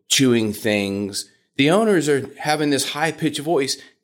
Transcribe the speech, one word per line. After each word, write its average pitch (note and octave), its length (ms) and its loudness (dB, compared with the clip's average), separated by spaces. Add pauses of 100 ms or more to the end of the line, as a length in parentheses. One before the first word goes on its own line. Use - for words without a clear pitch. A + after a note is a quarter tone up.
chewing A#2 440 2
things, G2+ 760 -4 (260)
the C#3 140 2
owners F#3+ 380 2
are C#3 300 0
having D3+ 320 -2
this C3+ 220 0
high-pitched D#3 480 -4
voice, C#3 360 -2 (280)